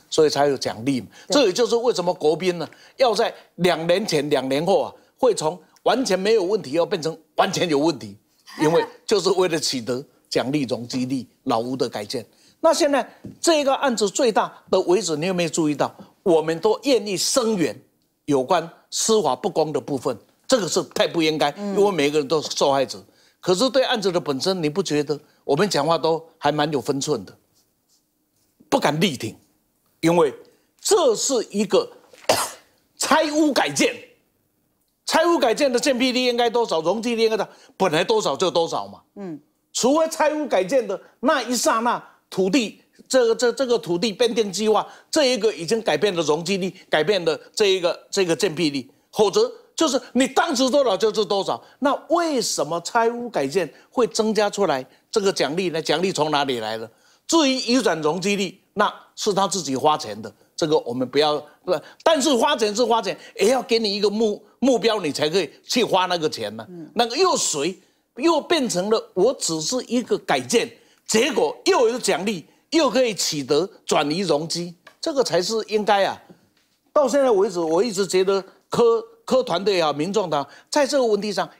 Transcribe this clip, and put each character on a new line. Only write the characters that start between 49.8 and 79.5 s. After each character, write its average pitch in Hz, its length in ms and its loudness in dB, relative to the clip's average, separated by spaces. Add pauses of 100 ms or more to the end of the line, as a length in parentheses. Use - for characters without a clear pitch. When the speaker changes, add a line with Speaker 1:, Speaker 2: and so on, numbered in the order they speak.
Speaker 1:
是 254 120 0 (140)
你 254 140 2
当 330 280 0
时 254 140 0
多 277 160 2
少 208 100 2
就 214 160 0
是 208 140 -2
多 196 180 -2
少。 143 160 -4 (200)
那 277 120 0 (180)
为 320 300 0
什 165 260 -4
么 170 160 -4
拆 233 280 0
屋 240 180 -6
改 156 200 -4
建 160 240 -2 (180)
会 247 160 0
增 220 260 0
加 208 160 0
出 202 200 0
来 131 180 -2 (240)
这 220 100 -2
个 196 140 2
奖 151 240 -2
励 185 120 -2
呢？ 160 120 -4
奖 156 180 -2
励 185 140 -2
从 151 160 -2
哪 143 160 0
里 131 140 -4
来 110 180 -6
的？ 110 120 -12 (360)
至 311 240 2
于 262 60 2
移 247 260 0
转 180 180 0
容 156 220 -2
积 202 140 0
率， 190 260 -6 (140)
那 196 180 0 (220)
是 - 180 -2
他 196 140 2
自 180 160 -6
己 135 120 -4
花 151 220 2
钱 107 240 -10
的， 104 100 -12 (240)
这 170 120 -2
个 156 120 2
我 120 140 -4
们 127 160 -4
不 139 80 -2
要， 151 180 2 (300)
不， 180 100 0 (280)
但 320 180 4
是 294 140 2
花 294 200 2
钱 208 200 -2
是 240 100 2
花 226 160 2
钱， 185 160 -6 (200)
也 196 120 4
要 262 140 2
给 226 160 0
你 214 160 -2
一 208 40 -6
个 202 80 0
目-， 208 360 -2 (160)
目 254 180 4
标， 214 220 0
你 165 120 -4
才 143 160 -2
可 175 140 0
以 151 80 -6 (140)
去 - 200 0
花 185 220 2
那 180 140 -2
个 156 100 -2
钱 110 260 -8
呢。 110 140 -14
Speaker 2:
嗯。 170 240 -16
Speaker 1:
那 240 140 0
个 233 100 -6
又 349 180 2
谁， 165 400 -4 (420)
又 320 220 2
变 277 300 -2
成 180 220 -2
了 220 240 0
我 214 180 4
只 - 260 -4
是 220 280 -4
一 240 160 0
个 208 160 -2
改 147 200 -2
建， 123 320 -2 (360)
结 247 260 2
果 165 320 0
又 302 240 4
有 247 80 -2
奖 175 260 -2
励， 196 220 -6 (240)
又 294 220 2
可 247 120 2
以 226 120 0
取 151 280 -4
得 147 240 2 (200)
转 151 240 0
移 165 80 -2
容 160 280 0
积， 175 280 -8 (260)
这 330 120 -4
个 269 100 2
才 170 180 0
是 190 140 -4 (120)
应 214 160 -2
该 196 220 2
啊。 120 160 -6 (720)
到 294 160 4
现 254 120 2
在 262 120 4
为 202 180 4
止， 175 100 -4
我 165 240 2
一 240 80 -2
直 190 140 -2
觉 180 180 0
得 196 200 0 (260)
柯， 233 340 4 (220)
柯 254 160 2
团 180 220 -4